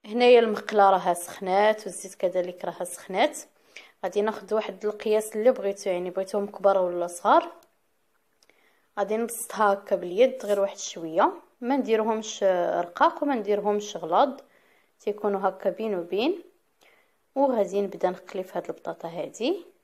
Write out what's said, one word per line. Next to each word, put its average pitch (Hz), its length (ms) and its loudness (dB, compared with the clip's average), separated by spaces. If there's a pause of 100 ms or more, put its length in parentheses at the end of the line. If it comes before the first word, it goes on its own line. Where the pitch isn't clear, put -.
هنايا 240 360 8
المقله 208 500 4
راها 180 240 2
سخنات 202 720 0
والزيت 185 280 -12
كذلك 180 500 -4
راها 175 200 -8
سخنات. 208 540 -2 (680)
غادي 196 180 -2
ناخذ 208 320 -4
واحد 208 300 -4
القياس 214 520 -2
اللي 220 140 4
بغيتو، 196 400 -4
يعني 180 200 -4
بغيتوهم 190 360 -4
كبار 196 320 2
ولا 175 280 0
صغار. 285 460 2 (1500)
غادي 202 180 -2
نبسطها 220 560 0
هكا - 240 -2
باليد 202 500 0
غير 202 140 0
واحد 196 160 -2
شويه، 185 680 -2 (180)
ما 247 160 0
نديرهمش 220 680 -2
رقاق 180 800 0
وما 285 120 0
نديرهمش 208 640 -2
غلاظ، 180 440 2 (600)
تيكونوا 202 480 -2
هكا 190 220 -2
بين 220 240 -6
وبين. 202 480 -2 (920)
وغادي 214 480 0
نبدا 196 280 -2
نقلي 185 340 -10
في - 140 -8
هاد 165 60 -8
البطاطا - 440 -10
هادي. 196 560 -6 (200)